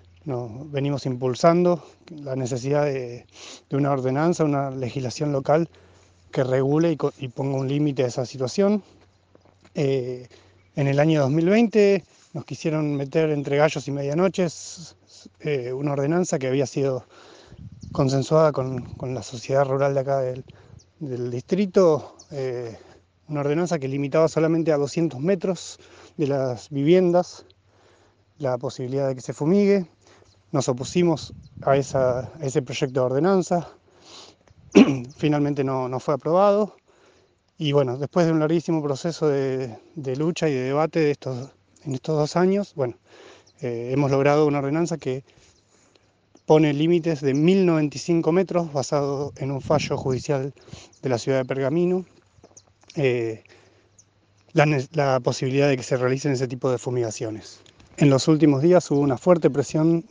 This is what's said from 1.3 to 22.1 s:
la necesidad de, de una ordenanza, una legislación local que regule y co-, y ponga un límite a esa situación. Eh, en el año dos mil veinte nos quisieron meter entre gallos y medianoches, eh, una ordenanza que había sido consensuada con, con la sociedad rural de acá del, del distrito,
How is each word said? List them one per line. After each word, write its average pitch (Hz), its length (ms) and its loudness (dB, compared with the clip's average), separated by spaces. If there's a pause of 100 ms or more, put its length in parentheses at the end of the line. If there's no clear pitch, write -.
la 143 260 -10
necesidad 131 500 -2
de, 123 420 -8 (420)
de 143 80 -4
una 139 140 2
ordenanza, 143 540 0
una 139 260 -2
legislación 131 600 -6
local 147 360 2 (600)
que 139 140 0
regule 135 480 2
y 147 40 -2
co-, 143 220 -2
y 131 100 -8
ponga 135 300 -4
un 135 100 -2
límite 143 360 0
a - 20 0
esa 123 180 -4
situación. 190 580 0 (920)
Eh, 127 540 -2 (480)
en 143 100 0
el 139 140 2
año 156 200 4
dos 139 100 2
mil 165 200 2
veinte 208 540 4 (280)
nos 143 140 -10
quisieron 151 500 -2
meter 143 320 0
entre 143 300 0
gallos 151 300 2
y - 20 -6
medianoches, 160 1080 -4 (440)
eh, 135 320 -4
una 143 200 -4
ordenanza 160 460 -2
que 131 80 -4
había 135 180 0
sido 135 400 -2 (840)
consensuada 143 640 2
con, 131 420 -6
con 131 180 -8
la 117 100 -6
sociedad 131 440 -2
rural 139 260 0
de 139 80 0
acá 139 200 -2
del, 127 240 -6 (540)
del 123 320 -6
distrito, 175 880 2 (140)